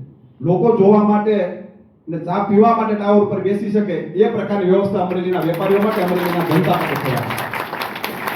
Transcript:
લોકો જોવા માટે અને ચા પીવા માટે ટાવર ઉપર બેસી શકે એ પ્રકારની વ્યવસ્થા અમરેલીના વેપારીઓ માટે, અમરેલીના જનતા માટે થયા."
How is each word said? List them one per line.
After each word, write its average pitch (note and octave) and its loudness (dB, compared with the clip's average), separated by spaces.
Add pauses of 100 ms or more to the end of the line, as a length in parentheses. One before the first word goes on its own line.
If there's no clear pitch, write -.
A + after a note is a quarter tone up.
(420)
લોકો F#3 2
જોવા G#3 6
માટે G#3 2
અને - -12
ચા F3 -4
પીવા G#3 6
માટે G#3+ 0
ટાવર G3+ 4
ઉપર F#3+ -2
બેસી G3+ -2
શકે G3+ 0
એ E3 0
પ્રકારની G3+ -4
વ્યવસ્થા G3 2
અમરેલીના F3+ -2
વેપારીઓ F#3+ 0
માટે, G#3+ 0
અમરેલીના F3 0
જનતા - 0
માટે - -2
થયા." C3 -2 (1160)